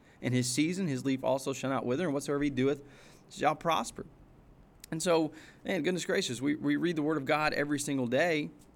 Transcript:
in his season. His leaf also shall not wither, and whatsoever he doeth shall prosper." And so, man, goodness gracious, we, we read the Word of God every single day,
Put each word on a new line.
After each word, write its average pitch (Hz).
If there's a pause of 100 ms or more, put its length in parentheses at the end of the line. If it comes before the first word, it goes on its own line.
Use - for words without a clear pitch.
(240)
in 127
his 123
season. 175
His 127
leaf 131
also 135
shall 131
not 131
wither, 139
and 139
whatsoever 143
he 147
doeth 139 (480)
shall 151
prosper." 170 (840)
And 160
so, 165 (300)
man, 185
goodness 175
gracious, 131
we, 147
we 147
read 165
the 151
Word 156
of 135
God 151
every 147
single 135
day, 151 (260)